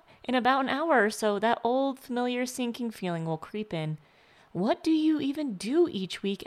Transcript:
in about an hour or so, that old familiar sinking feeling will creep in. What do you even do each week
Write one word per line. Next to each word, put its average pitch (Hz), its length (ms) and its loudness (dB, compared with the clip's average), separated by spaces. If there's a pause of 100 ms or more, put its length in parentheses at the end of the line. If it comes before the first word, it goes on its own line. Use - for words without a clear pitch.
(240)
in 247 100 -2
about 254 280 4
an 254 80 -2
hour 277 340 4
or 214 80 2
so, 208 260 0
that 220 260 2
old 269 360 0
familiar 247 480 -2
sinking 240 420 -4
feeling 175 340 -4
will 160 140 -2
creep 214 340 -8
in. 156 280 -4 (520)
What 247 320 0
do 330 60 0
you 311 320 4
even 277 360 -4
do 294 340 2
each 190 320 -6
week 196 240 -2